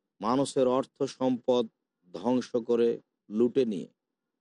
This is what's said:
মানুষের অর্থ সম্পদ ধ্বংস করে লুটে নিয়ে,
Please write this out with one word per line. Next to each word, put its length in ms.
মানুষের 480
অর্থ 340
সম্পদ 680
ধ্বংস 440
করে 440
লুটে 360
নিয়ে, 240